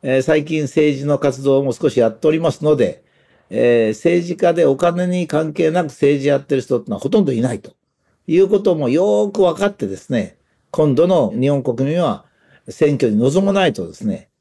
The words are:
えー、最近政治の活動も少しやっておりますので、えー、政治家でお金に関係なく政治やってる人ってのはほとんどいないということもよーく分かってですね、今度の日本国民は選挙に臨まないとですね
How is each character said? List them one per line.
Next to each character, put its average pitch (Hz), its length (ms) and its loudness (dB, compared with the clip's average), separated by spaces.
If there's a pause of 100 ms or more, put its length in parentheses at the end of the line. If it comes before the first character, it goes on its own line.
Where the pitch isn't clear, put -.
え 135 160 0
ー、 131 40 0
最 156 220 0
近 156 180 -4
政 147 380 0
治 143 60 -6
の 143 120 0
活 135 240 -2
動 139 200 2
も 135 100 -2
少 - 160 -2
し 127 120 0
や 113 100 4
っ 110 80 -16
て - 80 -2
お 156 40 4
り 160 80 0
ま 165 140 0
す - 120 -10
の 151 120 2
で、 104 260 -2 (460)
え 117 420 2
ー、 107 40 -2
政 170 320 0
治 175 100 -6
家 175 160 2
で 170 120 2
お 139 120 2
金 175 300 0
に 180 200 -2
関 156 260 -2
係 160 180 0
な 175 120 0
く 160 40 -4
政 143 340 0
治 139 80 -2
や 139 100 2
っ 139 40 -4
て 139 140 -2
る 127 60 -2
人 120 180 -2
っ - 20 -16
て - 80 -12
の 107 60 -6
は - 40 -12
ほ - 100 -4
と 220 100 2
ん 190 40 2
ど 139 80 -2
い 117 100 -2
な 247 100 -2
い - 80 -8
と - 140 -20 (520)
い 170 120 0
う 190 100 4
こ 202 120 2
と 196 140 0
も 147 140 -4
よ 208 400 0
ー - 20 -6
く 202 120 -2
分 175 180 0
か 202 60 0
っ 202 60 0
て - 140 -8
で 95 100 -8
す - 140 -14
ね、 113 260 -4 (340)
今 151 240 2
度 156 120 4
の 160 320 2
日 131 120 0
本 139 120 -2
国 131 260 -2
民 165 120 -2
は 127 240 -2 (440)
選 147 260 0
挙 123 160 0
に 104 80 0
臨 147 280 2
ま 196 60 0
な 190 140 2
い 143 60 0
と 92 140 -8
で 82 80 -16
す 110 120 -10
ね - 240 -8 (100)